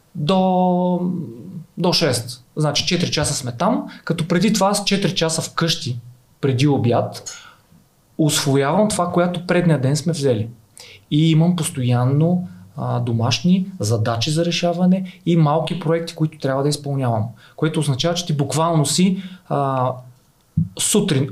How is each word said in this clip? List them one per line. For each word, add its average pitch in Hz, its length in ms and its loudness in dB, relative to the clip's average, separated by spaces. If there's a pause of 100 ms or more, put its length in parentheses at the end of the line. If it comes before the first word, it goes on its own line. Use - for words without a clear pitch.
(140)
До, 180 1000 2 (640)
до 170 140 0
шест. 127 520 -2 (120)
Значи 151 300 -2
четири 175 240 -2
часа - 240 -2
сме 123 180 -6
там, 233 340 -2 (180)
като 165 240 -4
преди 175 240 2
това 196 220 2
с 202 100 -2
четири 196 300 0
часа 160 280 -2
вкъщи, - 560 -4 (420)
преди 135 260 2
обяд, 120 720 0 (800)
усвоявам 147 720 2
това, 175 240 -2
което 175 340 0
предния 165 340 2
ден 131 160 2
сме 165 160 -2
взели. 120 360 0 (640)
И 156 200 4
имам 165 260 4
постоянно, 143 920 2 (280)
а, 123 240 -4
домашни 120 640 0 (140)
задачи 113 500 0
за 165 140 0
решаване 175 800 0
и 170 100 4
малки 160 440 2
проекти, 165 340 -2
които 156 240 -4
трябва 135 240 -2
да 147 60 0
изпълнявам. 135 560 -2 (320)
Което 156 240 0
означава, 147 340 0
че 175 120 -4
ти 160 60 -2
буквално 151 540 2
си, 190 360 2 (260)
а, 135 440 0 (840)
сутрин 151 540 0